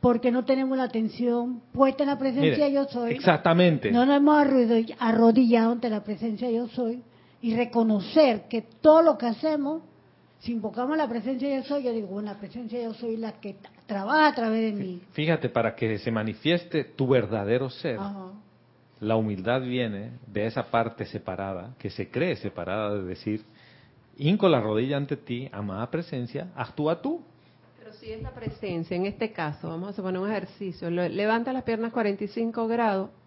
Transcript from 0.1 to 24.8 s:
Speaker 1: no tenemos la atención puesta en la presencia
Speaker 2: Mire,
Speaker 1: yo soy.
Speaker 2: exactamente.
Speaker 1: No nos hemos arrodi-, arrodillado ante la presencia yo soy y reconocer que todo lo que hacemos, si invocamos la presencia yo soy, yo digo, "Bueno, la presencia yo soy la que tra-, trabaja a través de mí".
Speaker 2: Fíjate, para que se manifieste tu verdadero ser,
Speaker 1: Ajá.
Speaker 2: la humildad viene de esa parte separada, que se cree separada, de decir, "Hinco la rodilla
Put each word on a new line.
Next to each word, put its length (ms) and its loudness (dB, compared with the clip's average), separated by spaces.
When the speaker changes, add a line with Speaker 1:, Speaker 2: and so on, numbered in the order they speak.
Speaker 1:
no 140 0
tenemos 340 0
la 60 0
atención 760 -2
puesta 320 2
en 60 0
la 80 -2
presencia 480 2
Speaker 2:
Mire, 60 2
Speaker 1:
yo 120 2
soy. 280 -4
Speaker 2:
exactamente. 800 4
Speaker 1:
No 160 4
nos 120 4
hemos 280 6
arrodi-, 520 2
arrodillado 760 6
ante 180 -2
la 140 -4
presencia 460 -4
yo 180 -2
soy 340 -4
y 140 0
reconocer 920 4
que 140 -4
todo 400 6
lo 160 6
que 80 -2
hacemos, 560 -2
si 140 -8
invocamos 440 -4
la 120 0
presencia 480 -4
yo 80 -4
soy, 200 -4
yo 80 -2
digo, 160 -4
"Bueno, 240 -8
la 60 -14
presencia 420 -10
yo 140 -6
soy 220 -6
la 240 -6
que 160 -12
tra-, 140 -20
trabaja 420 4
a 60 2
través 400 0
de 100 -6
mí". 180 -10
Speaker 2:
Fíjate, 360 0
para 260 0
que 240 -2
se 140 -4
manifieste 720 0
tu 240 -2
verdadero 640 2
ser, 280 -6
Speaker 1:
Ajá. 320 -10
Speaker 2:
la 160 2
humildad 460 0
viene 500 -4
de 200 -4
esa 240 -6
parte 360 -2
separada, 720 -8
que 120 -8
se 200 -10
cree 260 -2
separada, 580 -6
de 100 -4
decir, 380 -6
"Hinco 300 2
la 120 4
rodilla 380 0